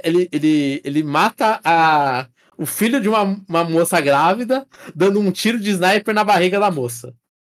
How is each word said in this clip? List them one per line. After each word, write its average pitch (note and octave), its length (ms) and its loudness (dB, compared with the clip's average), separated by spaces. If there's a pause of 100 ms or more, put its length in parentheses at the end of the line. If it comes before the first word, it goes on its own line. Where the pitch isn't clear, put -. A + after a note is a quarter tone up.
ele, F3 260 0
ele, D3 540 0
ele C#3+ 180 -2
mata G#3+ 640 0
a, D3+ 640 2 (320)
o D#3 80 -6
filho A#3 340 -2
de G3+ 80 -2
uma, G#3+ 140 2 (260)
uma E3+ 160 0
moça E3 380 0
grávida, G3+ 640 0 (280)
dando G3 240 2
um G3+ 140 0
tiro A3+ 260 -2
de G#3 120 -4
sniper G3+ 440 0
na G#3+ 100 0
barriga F#3+ 360 2
da G#3 100 2
moça. B2 440 -8 (280)